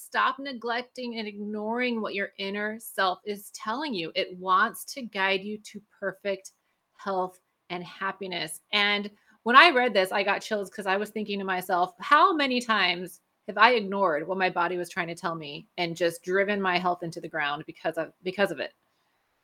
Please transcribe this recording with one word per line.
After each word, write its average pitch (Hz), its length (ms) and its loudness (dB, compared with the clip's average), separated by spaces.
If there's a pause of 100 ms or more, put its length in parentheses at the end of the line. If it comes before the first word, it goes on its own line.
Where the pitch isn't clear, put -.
stop 240 380 0
neglecting 240 800 -8
and 214 100 -6
ignoring 214 760 -4
what 202 140 -6
your 196 220 -4
inner 208 420 -6
self 185 460 -2
is 208 260 -10
telling 262 420 -6
you. 165 220 -4
It 185 220 -4
wants 185 480 0 (100)
to 277 80 -10
guide 190 400 -2
you 214 160 -8
to - 220 -18 (180)
perfect 196 520 -6 (460)
health 185 420 -4 (300)
and 180 140 -8
happiness. 180 760 -8 (120)
And 208 360 2 (340)
when 233 120 8
I 330 160 12
read 247 220 2
this, 190 180 4
I 208 120 2
got 190 180 0
chills 202 280 -4
'cause 196 180 -10
I 190 100 2
was 208 140 -4
thinking 202 280 -4
to 196 60 -6
myself, 180 540 0
"How 320 340 6
many 262 280 2
times 180 600 0 (260)
have 202 100 -6
I 226 160 8
ignored 190 540 0
what 190 100 -4
my 185 120 2
body 175 280 0
was 175 120 -6
trying 175 180 -4
to 170 80 -8
tell 170 200 -4
me 156 320 -12 (100)
and 170 200 -2
just 170 260 0
driven 196 380 0
my 180 180 2
health 180 240 0
into 170 180 -8
the 165 80 -12
ground 147 380 -4
because 160 300 -6
of, 156 160 -6 (100)
because 185 280 0
of 139 80 -6
it?" - 140 -6 (720)